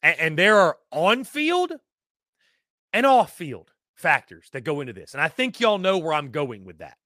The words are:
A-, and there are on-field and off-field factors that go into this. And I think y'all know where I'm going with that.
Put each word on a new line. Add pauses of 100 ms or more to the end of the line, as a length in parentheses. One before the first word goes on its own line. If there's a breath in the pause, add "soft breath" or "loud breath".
A-,
and
there
are (120)
on-field (1200)
and
off-field (220)
factors
that
go
into
this.
And
I
think
y'all
know
where
I'm
going
with
that.